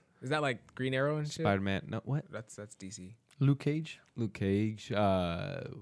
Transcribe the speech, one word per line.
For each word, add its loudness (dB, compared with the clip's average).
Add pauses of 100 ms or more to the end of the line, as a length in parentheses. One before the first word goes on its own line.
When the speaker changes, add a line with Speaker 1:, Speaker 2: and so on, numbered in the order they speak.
(220)
Speaker 1:
Is -4
that, 2
like, -2
Green 0
Arrow 2
and -2
shit? -6
Speaker 2:
Spider-Man. 4
No, -4
what? 0
Speaker 1:
That's, -10
that's -12
D -12
C. -14 (240)
Speaker 3:
Luke 4
Cage? -2 (160)
Speaker 2:
Luke -2
Cage. 0
Uh, 2 (180)